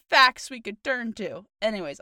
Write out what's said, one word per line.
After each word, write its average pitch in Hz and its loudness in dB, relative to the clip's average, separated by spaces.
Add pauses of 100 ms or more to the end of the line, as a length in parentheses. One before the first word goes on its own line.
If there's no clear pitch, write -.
facts 262 4
we 254 -14
could 214 -14
turn 247 -4
to. 180 -10 (180)
Anyways, 190 -4